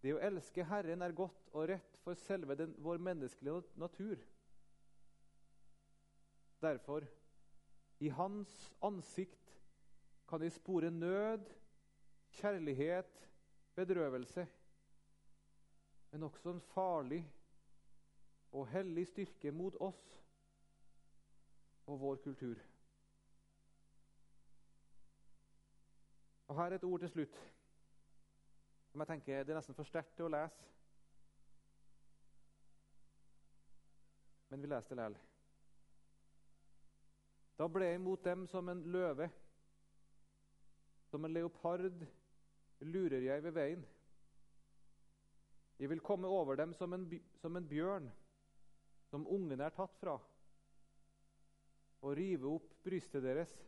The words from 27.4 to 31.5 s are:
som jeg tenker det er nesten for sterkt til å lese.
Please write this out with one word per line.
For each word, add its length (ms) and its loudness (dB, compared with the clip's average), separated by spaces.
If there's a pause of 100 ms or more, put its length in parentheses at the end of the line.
som 100 -6
jeg 140 0
tenker 320 -2
det 80 0
er 80 0
nesten 160 -12
for 100 -4
sterkt 300 -4
til 80 0
å 80 2
lese. 340 -2 (3750)